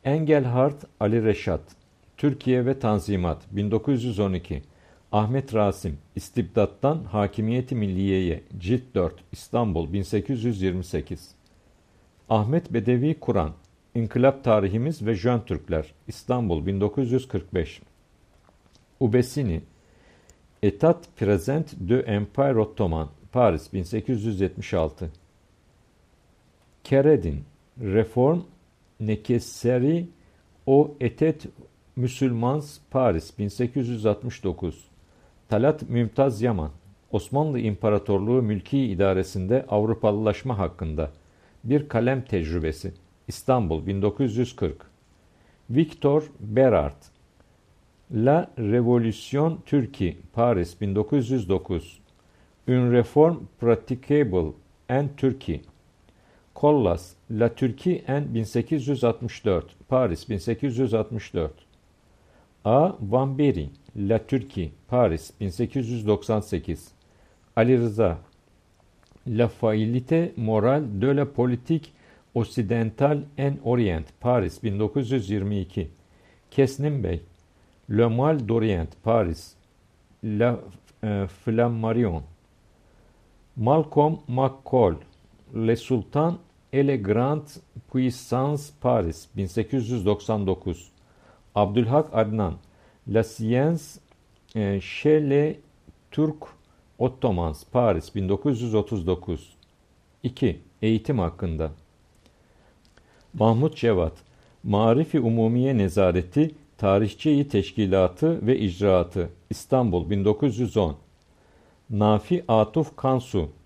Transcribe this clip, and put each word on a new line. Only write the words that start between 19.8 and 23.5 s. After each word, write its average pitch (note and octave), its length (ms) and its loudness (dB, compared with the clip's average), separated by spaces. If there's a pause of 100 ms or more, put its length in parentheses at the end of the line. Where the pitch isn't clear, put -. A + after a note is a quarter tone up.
Etat D#3+ 440 2 (100)
Present A#2+ 600 0
de G#2+ 220 0
Empire A#2 600 0
Ottoman, E2 500 -2 (260)
Paris, G#2+ 380 2